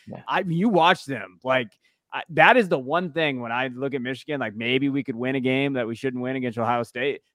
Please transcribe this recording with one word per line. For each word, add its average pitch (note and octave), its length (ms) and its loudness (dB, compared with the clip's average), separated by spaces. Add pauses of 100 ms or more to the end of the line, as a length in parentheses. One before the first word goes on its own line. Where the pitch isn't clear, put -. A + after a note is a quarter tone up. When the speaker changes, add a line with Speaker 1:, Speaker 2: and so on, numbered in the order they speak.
Speaker 1:
Yeah. - 200 -16
Speaker 2:
I, D3+ 140 0
you F3+ 260 0
watch F3 380 4
them, G2+ 380 -10
like, B2+ 260 0 (420)
I, C3 180 -8
that E3+ 280 6
is G#3 120 4
the D#3+ 100 2
one D#3 320 -2
thing C#3+ 300 0
when A#2 100 -6
I B2 160 -2
look C3 260 -6
at C3+ 80 -4
Michigan, C3 380 -6
like, A2 160 -6
maybe B2+ 340 0
we C#3 140 -2
could B2 120 -8
win B2+ 200 -4
a C3+ 60 -2
game C3+ 320 0
that B2 120 -2
we A2+ 80 -6
shouldn't B2 300 -4
win C3 140 -4
against B2 200 -4
Ohio A#2+ 260 0
State. B2 380 -4 (140)